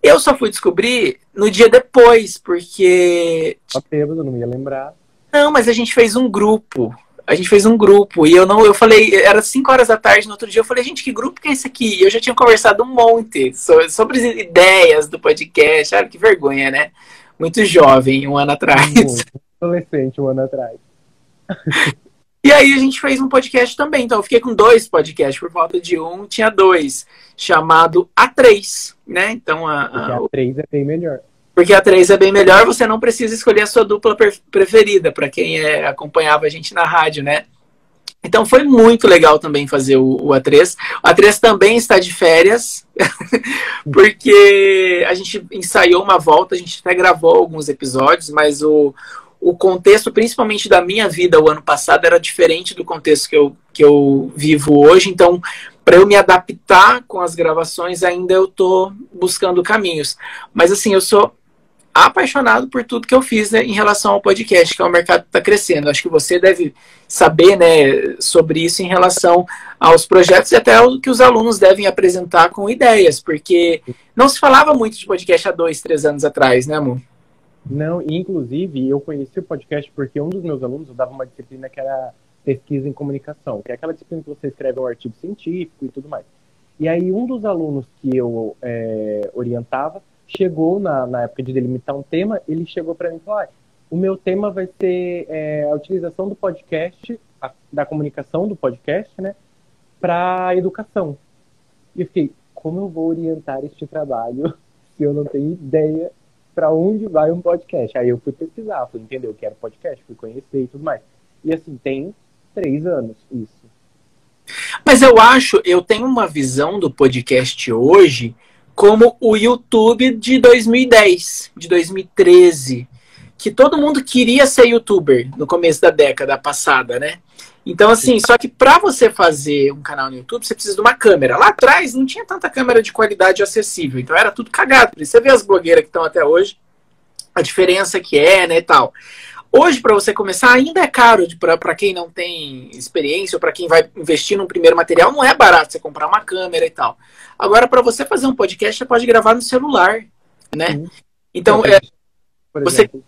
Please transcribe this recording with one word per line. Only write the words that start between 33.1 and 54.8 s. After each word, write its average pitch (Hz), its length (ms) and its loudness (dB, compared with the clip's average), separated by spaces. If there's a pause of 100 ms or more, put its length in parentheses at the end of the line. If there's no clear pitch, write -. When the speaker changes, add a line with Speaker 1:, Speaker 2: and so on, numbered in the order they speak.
Speaker 1:
escolher 220 300 0
a 208 40 -2
sua 226 180 2
dupla 208 320 -2
per-, 208 180 2 (160)
preferida, 196 600 2
pra 151 160 -6
quem 160 320 -6
é, 151 260 -4
acompanhava 151 580 -2
a 156 40 0
gente 156 260 -12
na 175 80 -2
rádio, 156 400 -2
né? 147 220 -4 (800)
Então - 200 0
foi 262 200 2
muito 233 420 6
legal 156 320 6
também 147 300 -6
fazer 135 300 0
o, 131 220 0
o 147 120 -2
A 135 80 2
três. 147 340 2
O - 320 -8
A 175 80 4
três 202 240 4
também 214 380 4
está 226 240 2
de 180 120 -8
férias, 180 720 2 (140)
<laughs> - 960 -6
porque 196 1160 4
a 180 60 0
gente 190 380 -12
ensaiou 180 500 2
uma 190 160 2
volta, 160 360 0
a 180 40 -6
gente 175 220 -14
até 180 140 -2
gravou 165 420 2
alguns 160 320 -2
episódios, 139 600 -2
mas 151 320 -2
o, 151 320 0 (460)
o 175 160 0
contexto, 190 560 2
principalmente 220 560 -4
da 190 120 4
minha 196 280 -4
vida, 165 320 2
o 156 100 4
ano 151 120 -6
passado, 156 420 -2
era 170 160 4
diferente 170 540 -2
do 175 100 -12
contexto 156 440 -2
que 156 80 -2
eu, 143 200 0 (160)
que 151 120 0
eu 139 520 2
vivo 147 500 2